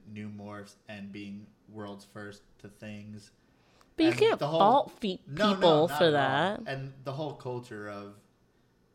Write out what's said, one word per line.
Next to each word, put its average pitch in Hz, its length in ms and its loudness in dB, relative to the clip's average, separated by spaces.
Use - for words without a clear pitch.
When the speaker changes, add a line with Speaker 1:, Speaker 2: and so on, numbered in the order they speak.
Speaker 1:
new 107 220 -12
morphs 104 460 -14
and 101 220 -14
being 101 360 -12
world's 104 360 -12
first 104 380 -16
to 107 80 -18
things. 104 640 -16
Speaker 2:
But 330 80 4
you 330 60 6
Speaker 1:
And 349 100 -2
Speaker 2:
can't 427 180 4
Speaker 1:
the - 80 -2
whole 165 140 0
Speaker 2:
fault 226 400 6
fe-, 185 260 -4
Speaker 1:
No, 170 240 0
no, 196 60 2
Speaker 2:
people 165 320 6
Speaker 1:
not 147 100 -2
Speaker 2:
for 175 60 6
Speaker 1:
at - 20 6
all. 156 60 6
Speaker 2:
that. 143 540 0
Speaker 1:
And 135 260 -8
the 135 100 -8
whole 147 220 -6
culture 117 540 -10
of, 101 260 -12